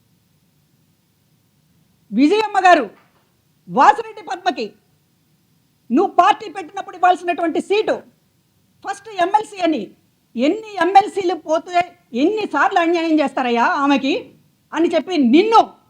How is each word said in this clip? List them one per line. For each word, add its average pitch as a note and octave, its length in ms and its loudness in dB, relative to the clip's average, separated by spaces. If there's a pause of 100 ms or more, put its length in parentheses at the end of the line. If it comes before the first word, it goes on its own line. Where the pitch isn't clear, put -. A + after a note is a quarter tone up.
(2000)
విజయమ్మ G4 460 0
గారు, F4 320 4 (760)
వాసిరెడ్డి G#4 540 0
పద్మకి D#4+ 520 -8 (1200)
నువ్వు F4+ 200 0
పార్టీ G4 380 2
పెట్టినప్పుడు F#4 460 -14
ఇవ్వాల్సినటువంటి F4 640 0
సీటు F4+ 420 -2 (840)
ఫస్ట్ G4 240 -12
ఎంఎల్సీ G4+ 540 -2
అని, D4+ 340 -4 (400)
ఎన్ని G4+ 400 -2
ఎంఎల్సీలు F#4 580 0
పోతే, F4 640 -4 (180)
ఎన్నిసార్లు F#4 640 0
అన్యాయం E4 420 0
చేస్తారయ్యా B3 440 -2
ఆమెకి C#4+ 720 -2 (360)
అని D#4+ 220 0
చెప్పి E4+ 220 -2
నిన్ను, D#4+ 540 4 (200)